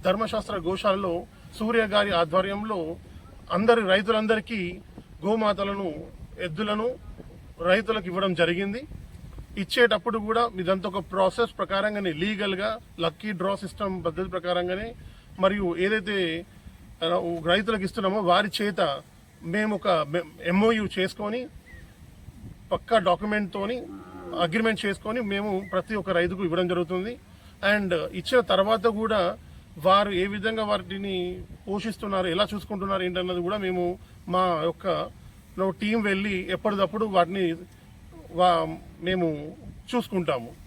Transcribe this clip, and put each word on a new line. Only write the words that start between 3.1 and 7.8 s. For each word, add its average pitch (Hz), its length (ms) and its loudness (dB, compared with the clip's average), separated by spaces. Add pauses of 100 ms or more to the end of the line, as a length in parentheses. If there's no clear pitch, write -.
అందరి 226 300 6
రైతులందరికీ 208 960 2 (480)
గోమాతలను, 202 680 0 (460)
ఎద్దులను 208 500 -2 (720)
రైతులకు 196 460 2